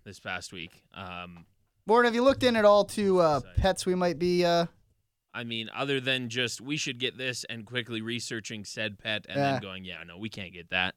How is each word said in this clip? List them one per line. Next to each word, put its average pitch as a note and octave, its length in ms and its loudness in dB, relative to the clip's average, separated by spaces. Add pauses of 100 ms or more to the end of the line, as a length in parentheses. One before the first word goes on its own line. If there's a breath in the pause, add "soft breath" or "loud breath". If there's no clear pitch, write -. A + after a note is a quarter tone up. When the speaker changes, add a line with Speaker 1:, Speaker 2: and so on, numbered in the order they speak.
Speaker 1:
this G2 160 -16
past F2+ 320 -8
week. F2 320 -14 (100)
Um, F2+ 500 -12 (420)
Speaker 2:
Warren, A#3 180 6
have A#3+ 100 2
you A#3+ 80 2
looked C4 220 4
in B3 120 4
at A3 80 6
all G#3 220 8
to, G3 340 2
uh, D3+ 200 4
Speaker 1:
Sorry. F#2 160 -12
Speaker 2:
pets F#3+ 300 2
we F#3 100 2
might F3 220 0
be, F3 260 2
uh, E3+ 220 4 (680)
Speaker 1:
I A#2+ 120 -10
mean, A2+ 300 -6
other C3+ 260 0
than B2+ 280 0
just, A#2+ 320 -2
"We C#3 160 -6
should C#3 220 -6
get B2 180 -4
this," B2+ 280 -6
and A2+ 200 -12
quickly A#2 360 -6
researching A2+ 640 -8
said G#2+ 340 -8
pet G#2+ 300 -6
and F2 80 -8
Speaker 2:
Yeah. C#3 160 2
Speaker 1:
then B2 100 -4
going, F#2+ 220 -12
"Yeah, F2 200 -12
no, E2+ 140 -16
we A2 100 -8
can't F#2+ 240 -12
get F2 180 -16
that." F#2 260 0